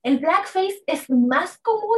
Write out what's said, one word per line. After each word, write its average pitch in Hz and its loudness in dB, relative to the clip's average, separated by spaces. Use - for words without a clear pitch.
el 269 2
blackface 381 -2
es 302 -6
más 254 0
común 440 0